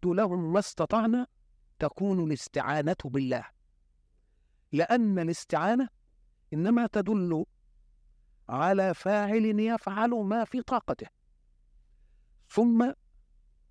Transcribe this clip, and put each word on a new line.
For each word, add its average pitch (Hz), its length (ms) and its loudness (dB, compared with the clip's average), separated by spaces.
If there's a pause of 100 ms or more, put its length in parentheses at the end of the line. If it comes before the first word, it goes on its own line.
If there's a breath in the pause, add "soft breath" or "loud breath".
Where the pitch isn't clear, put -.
لهم 180 480 0
ما 190 60 4
استطعنا 220 680 0 (520)
تكون 180 460 -2
الاستعانة 151 800 -2
بالله، 127 400 -2 (1300)
لأن 202 460 2
الاستعانة 170 680 0 (640)
إنما 220 340 2
تدل 185 580 0 (1040)
على 180 460 0
فاعل 208 680 0
يفعل 226 500 -2
ما 220 340 -2
في 247 180 -6
طاقته، - 440 -4 (1400)
ثم 233 440 4 (800)